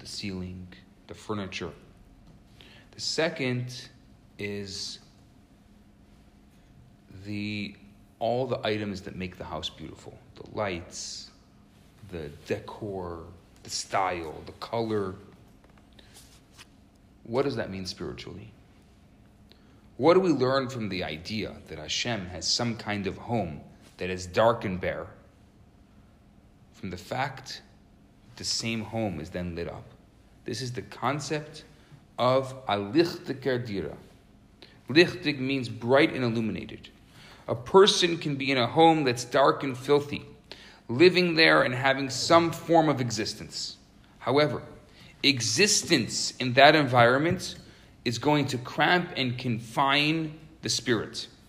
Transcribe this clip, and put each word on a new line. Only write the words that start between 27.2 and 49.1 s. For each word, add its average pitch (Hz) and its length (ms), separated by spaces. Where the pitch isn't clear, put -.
the 110 80
same 117 380
home 107 380
is 82 100
then 90 240
lit 82 140
up. - 160
This 107 180
is 123 100
the 123 100
concept 151 840
of 127 360
a 104 80
lichtiger 120 880
dira. 85 320
Lichtig 147 500
means 131 300
bright 117 440
and 131 100
illuminated. 110 680
A 135 60
person 180 640
can 147 180
be 131 140
in 135 80
a 117 80
home 156 380
that's 120 200
dark 147 380
and 135 160
filthy, 143 460
living 170 480
there 156 260
and 127 120
having 135 360
some 165 420
form 156 360
of 127 120
existence. - 760
However, 127 440
existence 131 1160
in 127 160
that 139 200
environment 139 800
is 120 140
going 143 280
to 123 120
cramp 175 580